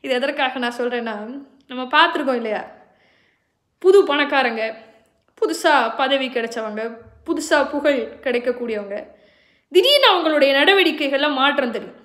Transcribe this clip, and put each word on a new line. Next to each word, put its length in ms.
இது 140
எதற்காக 440
நான் 200
சொல்றேன்னா, 360
நம்ம 180
பார்த்திருக்கோம் 560
இல்லையா? 220
புது 200
பணக்காரங்க, 600
புதுசா 320
பதவி 320
கிடைச்சவங்க, 540
புதுசா 340
புகழ் 300
கிடைக்கக்கூடியவங்க, 760
திடீர்னு 360
அவங்களுடைய 460
நடவடிக்கைகள்ல 760
மாற்றம் 440
தெரியும். 280